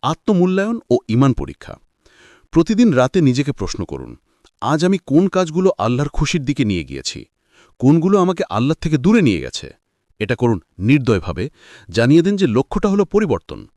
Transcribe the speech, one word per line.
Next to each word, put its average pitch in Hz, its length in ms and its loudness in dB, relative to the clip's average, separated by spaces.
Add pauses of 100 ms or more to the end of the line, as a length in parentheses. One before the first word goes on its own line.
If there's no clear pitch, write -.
আত্মমূল্যায়ন 196 760 0 (100)
ও 123 80 2 (100)
ইমান 127 240 2
পরীক্ষা। - 460 -10 (720)
প্রতিদিন 202 420 2
রাতে 127 280 2
নিজেকে 139 320 2
প্রশ্ন 95 320 -6
করুন, 62 320 -12 (440)
"আজ 151 240 -2
আমি 185 220 2
কোন 170 220 2
কাজগুলো 180 500 0
আল্লাহর 123 300 -2
খুশির 151 360 -2
দিকে 139 200 -2
নিয়ে 92 200 -2
গিয়েছি, 65 400 -12 (540)
কোনগুলো 165 400 2
আমাকে 175 320 0
আল্লাহ 120 300 -2
থেকে 156 180 -2
দূরে 202 240 2
নিয়ে 101 180 2
গেছে?" 65 340 -12 (440)
এটা 107 180 -4
করুন 117 240 -2 (180)
নির্দয়ভাবে। 113 720 -2 (400)
জানিয়ে 127 320 4
দিন 202 140 0
যে 190 100 0
লক্ষ্যটা 139 420 0
হলো 202 160 2
পরিবর্তন। 147 640 -4 (100)